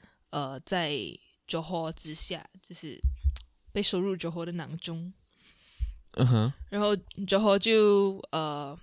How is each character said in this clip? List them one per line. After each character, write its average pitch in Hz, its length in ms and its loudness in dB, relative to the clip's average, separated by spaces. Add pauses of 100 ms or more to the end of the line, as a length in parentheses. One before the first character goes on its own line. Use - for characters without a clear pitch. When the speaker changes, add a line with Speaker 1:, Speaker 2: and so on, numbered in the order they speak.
(280)
Speaker 1:
呃， 135 320 -6
在 170 320 -2 (560)
Johor 165 420 -4
之 160 240 -12
下， - 320 -10 (140)
就 - 140 -18
是 151 260 -14 (720)
被 202 100 0
收 190 160 0
入 190 160 0
Johor 170 300 -6
的 170 80 -8
囊 160 240 -8
中。 170 380 -10 (1000)
Speaker 2:
嗯 123 140 4
哼。 120 260 4 (180)
Speaker 1:
然 202 100 -2
后 208 160 2
Johor 196 640 2
就， 202 600 6 (140)
呃， 147 500 -4